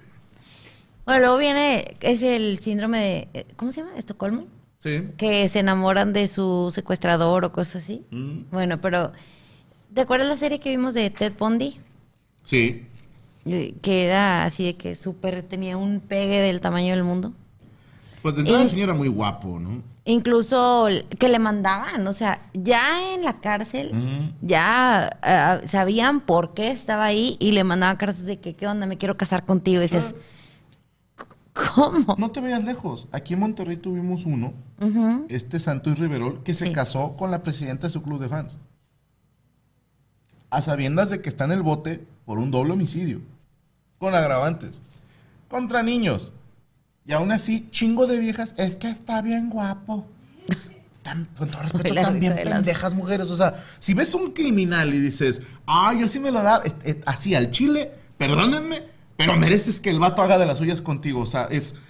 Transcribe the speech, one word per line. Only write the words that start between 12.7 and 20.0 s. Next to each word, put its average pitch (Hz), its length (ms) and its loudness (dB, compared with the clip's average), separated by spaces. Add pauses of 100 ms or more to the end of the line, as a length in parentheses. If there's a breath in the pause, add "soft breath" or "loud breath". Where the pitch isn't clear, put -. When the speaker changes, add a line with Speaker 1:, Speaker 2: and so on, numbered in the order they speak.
Speaker 1:
Eh, 165 360 -4
que 185 240 2
era 185 380 4
así 170 220 -2
de 175 120 -2
que 175 180 -8
súper, 180 480 -6
tenía 185 340 -6
un 196 240 -2
pegue 196 400 0
del 185 200 2
tamaño 180 320 0
del 185 100 2
mundo. 180 300 -2 (880 soft breath)
Speaker 2:
Pues 156 140 -2
de 147 60 0
entrada 220 200 6
Speaker 1:
Y - 40 8
Speaker 2:
el 233 40 4
señor 190 200 0
era 165 80 2
muy 143 100 2
guapo, 101 520 -2
¿no? 101 220 -6 (240)